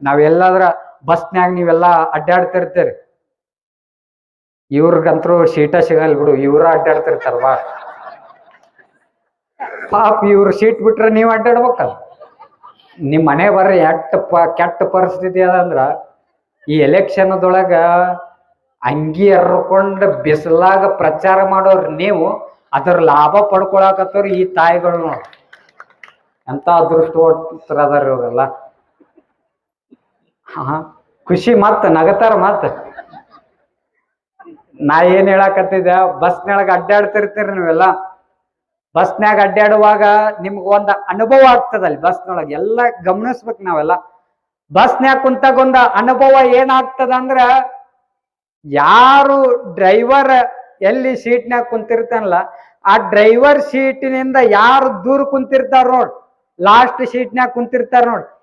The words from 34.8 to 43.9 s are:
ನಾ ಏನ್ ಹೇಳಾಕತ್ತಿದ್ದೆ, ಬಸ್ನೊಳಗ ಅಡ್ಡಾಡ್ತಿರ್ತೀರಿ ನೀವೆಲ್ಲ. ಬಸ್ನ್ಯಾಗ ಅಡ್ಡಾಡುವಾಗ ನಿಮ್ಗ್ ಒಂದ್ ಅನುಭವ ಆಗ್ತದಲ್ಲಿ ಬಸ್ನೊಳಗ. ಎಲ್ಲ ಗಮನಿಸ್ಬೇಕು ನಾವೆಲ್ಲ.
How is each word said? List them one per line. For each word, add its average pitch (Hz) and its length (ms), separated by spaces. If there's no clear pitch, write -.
ನಾ 151 220
ಏನ್ 190 260
ಹೇಳಾಕತ್ತಿದ್ದೆ, 190 880
ಬಸ್ನೊಳಗ 190 540
ಅಡ್ಡಾಡ್ತಿರ್ತೀರಿ 208 800
ನೀವೆಲ್ಲ. 185 640
ಬಸ್ನ್ಯಾಗ 208 460
ಅಡ್ಡಾಡುವಾಗ 214 600
ನಿಮ್ಗ್ 196 240
ಒಂದ್ 202 240
ಅನುಭವ 226 600
ಆಗ್ತದಲ್ಲಿ 185 520
ಬಸ್ನೊಳಗ. 175 500
ಎಲ್ಲ 202 280
ಗಮನಿಸ್ಬೇಕು 220 600
ನಾವೆಲ್ಲ. 165 280